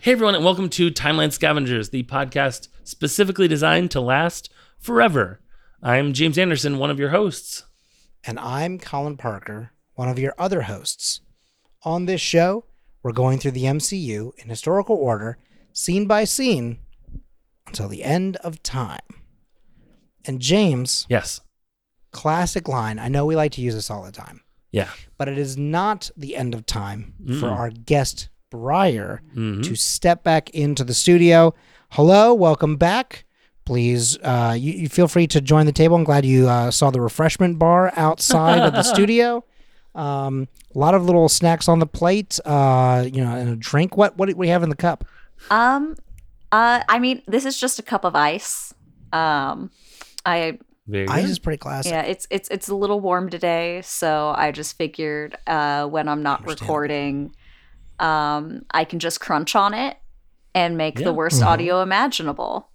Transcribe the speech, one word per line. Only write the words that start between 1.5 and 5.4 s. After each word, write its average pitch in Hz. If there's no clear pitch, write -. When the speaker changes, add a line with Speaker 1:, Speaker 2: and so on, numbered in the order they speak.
Speaker 1:
the 127
podcast 135
specifically 185
designed 156
to -
last 131
forever. 165